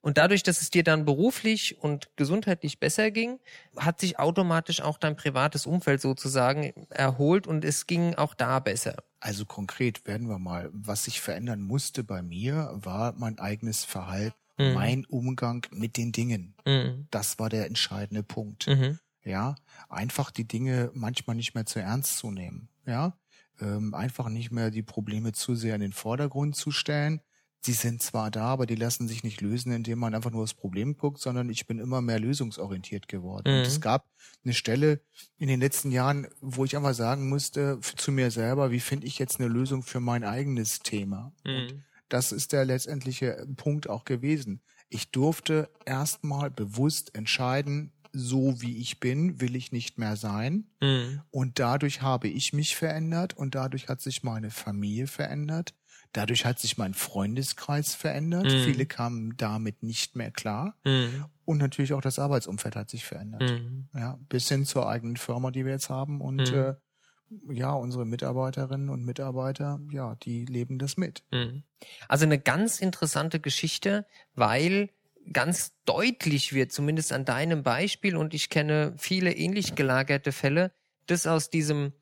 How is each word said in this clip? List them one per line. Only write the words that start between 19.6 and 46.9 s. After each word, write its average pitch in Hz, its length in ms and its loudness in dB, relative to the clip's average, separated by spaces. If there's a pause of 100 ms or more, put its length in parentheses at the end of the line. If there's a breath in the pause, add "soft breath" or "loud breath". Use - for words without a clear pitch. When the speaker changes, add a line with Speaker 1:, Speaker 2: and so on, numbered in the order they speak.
Speaker 2:
einfach 127 440 -4
die 113 160 -4
Dinge 123 460 0
manchmal 120 420 -4
nicht 117 180 -4
mehr 110 120 -2
zu - 120 -4
ernst 113 380 -2
zu 117 160 -6
nehmen. 95 380 -10 (160)
Ja, 139 300 -2 (440 soft breath)
ähm, 104 340 -2
einfach 120 340 -4
nicht 113 220 -6
mehr 113 200 0
die 110 120 -4
Probleme 107 500 -4
zu - 220 -2
sehr 113 200 -2
in 104 60 -2
den 101 120 -2
Vordergrund 139 640 -2
zu - 140 -4
stellen. 147 500 0 (420)
Sie 123 100 0
sind 117 300 0
zwar 110 280 -2
da, 110 140 -2
aber 131 200 2
die 117 100 0
lassen 117 320 -2
sich 113 160 -6
nicht 107 200 -4
lösen, 120 280 0
indem 117 280 -2
man 117 160 0
einfach 113 160 -2
nur 113 140 -2
das 110 100 -6
Problem 104 420 -2
guckt, 143 240 -2
sondern 123 300 -2
ich - 160 -6
bin 117 120 -4
immer 127 220 -2
mehr 117 180 2
lösungsorientiert 104 880 -2
geworden. 98 420 -4
Und 135 100 6
Speaker 1:
Mhm. 127 80 4
Speaker 2:
es 139 160 0
gab 117 260 2 (360 loud breath)
eine 123 100 0
Stelle 143 480 4 (340 loud breath)
in 147 120 -2
den 131 120 4
letzten 139 300 2
Jahren, 131 360 2 (140)
wo 131 240 0
ich 135 100 -2
einfach 143 200 2
sagen 127 340 2
musste 139 520 0
f-, - 160 -8
zu - 160 0
mir 131 180 4
selber, 123 400 2
wie 120 100 2
finde 139 260 -4
ich 139 120 -6
jetzt 131 220 -2
eine 123 80 2
Lösung 131 340 0
für 127 180 -6
mein 120 240 0
eigenes 120 540 -2
Thema? 101 560 -4 (100)
Und 131 300 -4
Speaker 1:
Mhm. 143 80 -16 (260 loud breath)
Speaker 2:
das 127 240 0
ist 107 200 -4
der 139 120 4
letztendliche 131 840 -2 (100)
Punkt 147 340 -2
auch 123 160 -6
gewesen. 131 560 -2 (260 soft breath)
Ich - 220 -8
durfte 156 580 2 (160)
erstmal 139 680 -2
bewusst 123 640 0